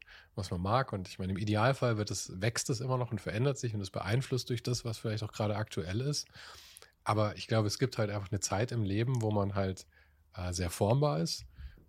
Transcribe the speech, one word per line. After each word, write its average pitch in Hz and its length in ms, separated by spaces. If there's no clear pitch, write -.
was - 160
man 87 120
mag. 113 320
Und 92 160
ich - 100
meine, 95 140
im 98 40
Idealfall 110 600
wird 104 120
es, - 220
wächst - 280
es 120 100
immer 131 180
noch 123 140
und 104 80
verändert 127 400
sich 110 160
und 101 60
es 95 100
beeinflusst 120 580
durch 120 140
das, 123 220
was 113 120
vielleicht 107 260
auch 104 100
gerade 104 240
aktuell 101 420
ist. 139 260
Aber 107 320
ich 92 120
glaube, 110 200
es - 120
gibt 127 180
halt 107 120
einfach 92 220
eine 101 80
Zeit 113 320
im 117 120
Leben, 113 380
wo 107 80
man 101 260
halt, 95 300
äh, 90 180
sehr 87 160
formbar 143 500
ist. - 260